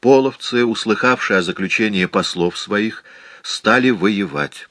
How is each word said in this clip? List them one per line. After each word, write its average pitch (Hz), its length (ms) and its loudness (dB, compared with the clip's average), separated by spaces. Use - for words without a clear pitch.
Половцы, 131 640 2
услыхавшие 113 720 0
о 92 40 2
заключении 95 640 -2
послов 87 520 -2
своих, 104 460 -4
стали 127 480 2
воевать. 92 800 -2